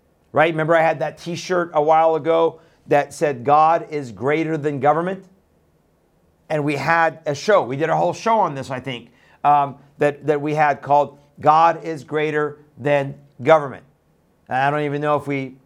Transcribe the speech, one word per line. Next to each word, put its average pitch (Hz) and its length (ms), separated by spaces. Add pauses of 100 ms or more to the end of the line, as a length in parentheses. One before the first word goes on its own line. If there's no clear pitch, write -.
(320)
Right? 156 200
Remember 156 220
I 165 60
had 160 200
that 151 180
t-shirt 175 560
a 151 80
while 160 320
ago 165 460 (260)
that 143 260
said, 139 320
"God 156 460
is 139 220
greater 151 440
than 147 240
government"? 165 440 (1200)
And 151 160
we 147 120
had 160 500
a 143 80
show. 190 280
We 127 140
did 156 140
a 156 60
whole 170 180
show 226 240
on 170 160
this, 127 160
I 127 100
think, 123 300 (340)
um, 143 320 (220)
that, 143 300
that 147 120
we 147 140
had 147 260
called 143 380 (220)
God 160 440
is 160 200
Greater 151 560 (180)
Than 139 380 (260)
Government. 139 400 (640)
And 123 80
I 139 140
don't 151 120
even 143 180
know 147 160
if 143 100
we 135 400